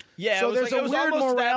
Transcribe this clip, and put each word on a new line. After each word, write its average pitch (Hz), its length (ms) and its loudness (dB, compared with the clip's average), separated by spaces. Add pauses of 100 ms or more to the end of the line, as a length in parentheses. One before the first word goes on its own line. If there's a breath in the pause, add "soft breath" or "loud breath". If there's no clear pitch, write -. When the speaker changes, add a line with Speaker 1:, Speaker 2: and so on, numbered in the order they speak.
(160 loud breath)
Speaker 1:
Yeah, 190 240 -2
Speaker 2:
So 240 60 2
Speaker 1:
it - 20 0
was 226 120 0
Speaker 2:
there's 247 120 -2
Speaker 1:
like, - 0 -
Speaker 2:
a 254 60 0
Speaker 1:
it 269 60 0
was 262 80 -4
Speaker 2:
weird 294 200 0
Speaker 1:
almost 269 240 0
that, 240 200 2